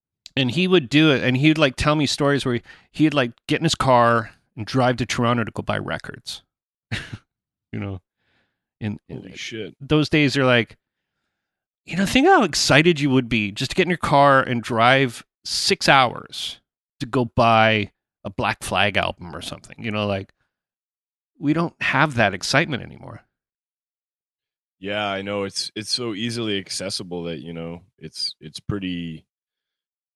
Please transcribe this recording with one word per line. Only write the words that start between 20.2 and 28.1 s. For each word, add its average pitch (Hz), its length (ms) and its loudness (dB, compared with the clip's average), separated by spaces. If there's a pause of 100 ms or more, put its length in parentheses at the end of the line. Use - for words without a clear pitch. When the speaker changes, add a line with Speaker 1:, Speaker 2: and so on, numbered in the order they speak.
Speaker 1:
we 143 160 0
don't 165 260 -2
have 139 360 0
that 104 180 2
excitement 135 480 -4
anymore. - 400 -18 (1600)
Speaker 2:
Yeah, 101 280 -6
I 98 140 -4
know. 101 220 -6
It's, - 320 -8
it's 110 180 -10
so 120 220 -6
easily 113 420 -6
accessible 92 640 -8
that, 82 160 -8
you 82 140 -14
know, 82 280 -12 (160)
it's, - 420 -10